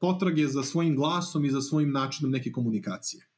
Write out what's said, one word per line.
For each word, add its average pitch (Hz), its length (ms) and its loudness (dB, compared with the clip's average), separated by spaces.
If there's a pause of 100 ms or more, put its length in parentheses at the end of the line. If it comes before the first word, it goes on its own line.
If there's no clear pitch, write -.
potrage 180 460 2
za 135 160 0
svojim 165 340 2
glasom 156 480 0
i 139 60 2
za 139 100 0
svojim 147 300 0
načinom 139 420 0
neke 127 200 -2
komunikacije. 107 840 -4